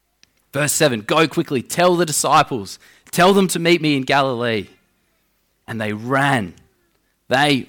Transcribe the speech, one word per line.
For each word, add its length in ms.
Verse 200
seven, 300
"Go 260
quickly, 340
tell 340
the 100
disciples, 760
tell 220
them 160
to 100
meet 220
me 140
in 80
Galilee." 640
And 140
they 120
ran. 600
They 420